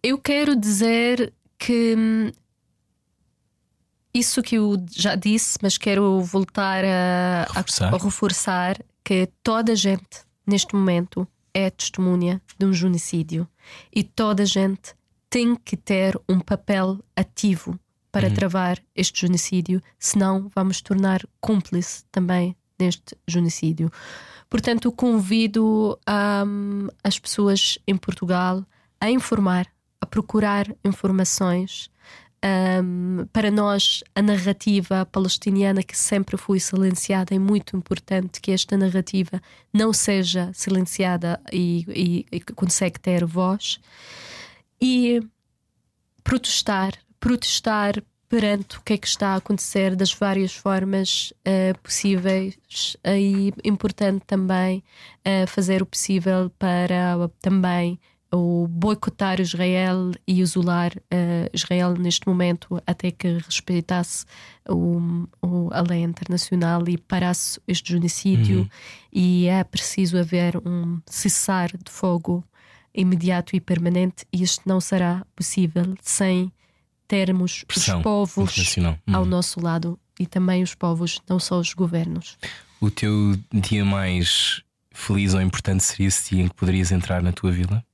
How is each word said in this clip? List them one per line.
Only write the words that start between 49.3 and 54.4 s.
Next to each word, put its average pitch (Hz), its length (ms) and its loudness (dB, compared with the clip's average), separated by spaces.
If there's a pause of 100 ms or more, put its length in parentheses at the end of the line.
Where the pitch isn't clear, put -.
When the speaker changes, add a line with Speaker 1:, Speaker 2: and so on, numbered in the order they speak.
Speaker 1:
a - 20 0
acontecer 190 600 0
das 185 180 0
várias 196 400 0
formas, 190 800 -2 (140)
eh, 185 280 2 (100)
possíveis. 190 1200 -2
Eh, 196 160 2
e 196 340 2 (100)
importante 196 640 0
também, 185 580 0 (400)